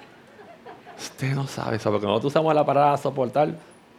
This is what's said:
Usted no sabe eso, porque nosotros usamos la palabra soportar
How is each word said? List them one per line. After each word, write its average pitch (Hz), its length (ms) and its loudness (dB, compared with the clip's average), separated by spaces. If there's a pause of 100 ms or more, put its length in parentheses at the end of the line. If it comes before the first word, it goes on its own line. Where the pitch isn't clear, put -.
(1000)
Usted - 360 -6
no 139 120 -4
sabe 120 300 -4
eso, 107 140 0
porque 101 160 0
nosotros 113 260 0
usamos 156 220 2
la 147 100 4
palabra 143 320 4
soportar 139 520 0 (500)